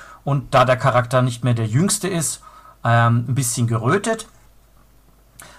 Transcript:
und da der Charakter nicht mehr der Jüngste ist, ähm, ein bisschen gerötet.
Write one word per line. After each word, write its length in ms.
und 300
da 100
der 120
Charakter 460
nicht 220
mehr 100
der 120
Jüngste 420
ist, 340
ähm, 440
ein 60
bisschen 320
gerötet. 600